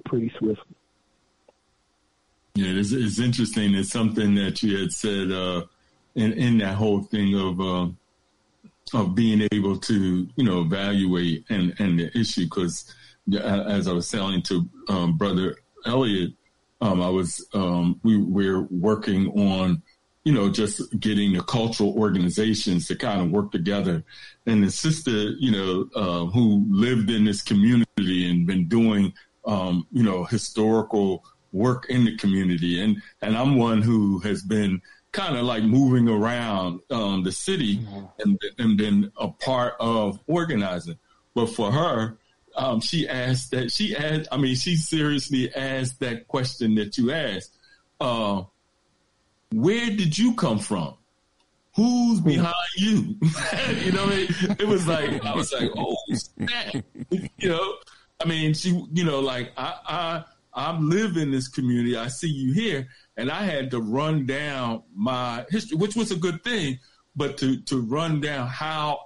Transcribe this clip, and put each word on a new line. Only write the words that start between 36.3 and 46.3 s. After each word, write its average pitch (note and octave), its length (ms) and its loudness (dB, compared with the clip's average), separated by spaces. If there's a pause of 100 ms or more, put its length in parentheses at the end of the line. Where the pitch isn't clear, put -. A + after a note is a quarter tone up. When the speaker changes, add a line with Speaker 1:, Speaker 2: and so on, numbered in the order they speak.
Speaker 2:
um, G2 320 -2
the F#2 80 -2
city B2 460 -2
Speaker 1:
Mm-hmm. G2+ 280 -10 (140)
Speaker 2:
and, G2+ 200 2 (180)
and A2+ 200 2
been G#2 400 2
a G#2+ 120 -4
part B2 500 -2
of A2 480 0
organizing. G2+ 720 -2 (360)
But A#2 140 2
for A2 240 -2
her, B2+ 460 0 (380)
um, B2+ 260 -2
she D#3 260 -2
asked B2+ 440 -2
that, B2 200 -2
she G#3 240 -2
asked, D3+ 360 -2
I B2+ 60 -4
mean, C3 180 2
she C3+ 200 -2
seriously D3 800 0
asked C3+ 460 -4
that A#2 260 -4
question B2+ 480 0